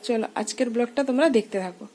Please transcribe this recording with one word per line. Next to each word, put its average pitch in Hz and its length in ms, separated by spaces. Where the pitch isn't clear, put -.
চলো, 226 180
আজকের 240 340
ব্লগটা 240 340
তোমরা 269 180
দেখতে 208 280
থাকো। 185 300